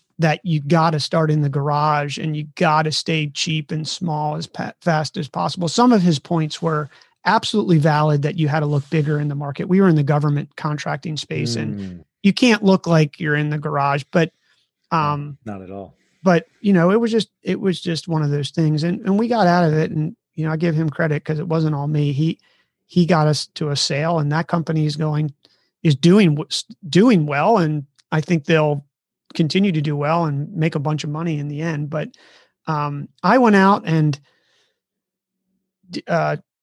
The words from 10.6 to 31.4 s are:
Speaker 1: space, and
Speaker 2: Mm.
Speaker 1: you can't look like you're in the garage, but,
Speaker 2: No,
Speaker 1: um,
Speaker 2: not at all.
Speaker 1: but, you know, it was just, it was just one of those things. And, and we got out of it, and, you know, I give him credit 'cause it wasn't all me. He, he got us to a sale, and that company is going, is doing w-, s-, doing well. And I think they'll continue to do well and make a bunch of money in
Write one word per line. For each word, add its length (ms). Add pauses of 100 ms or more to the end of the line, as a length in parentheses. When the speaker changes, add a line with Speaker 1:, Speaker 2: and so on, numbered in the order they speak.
Speaker 1:
space, 380
and 240
Speaker 2:
Mm. 260 (180)
Speaker 1:
you 100
can't 300
look 240
like 320
you're 160
in 140
the 100
garage, 520
but, 200 (600)
Speaker 2:
No, 60
Speaker 1:
um, 480
Speaker 2:
not 160
at 100
all. 220 (300)
Speaker 1:
but, 240 (140)
you 120
know, 160
it 100
was 120
just, 180 (140)
it 160
was 220
just 260
one 160
of 80
those 180
things. 340
And, 180
and 180
we 80
got 180
out 200
of 80
it, 180
and, 240 (200)
you 100
know, 60
I 60
give 160
him 160
credit 360
'cause 120
it 100
wasn't 280
all 120
me. 240
He, 280 (480)
he 180
got 220
us 180 (100)
to 140
a 60
sale, 440
and 120
that 160
company 400
is 100
going, 340 (520)
is 120
doing 360
w-, 180
s-, 160 (240)
doing 380
well. 320
And 260 (260)
I 80
think 260
they'll 380 (520)
continue 360
to 100
do 140
well 300
and 280
make 220
a 40
bunch 240
of 80
money 280
in 100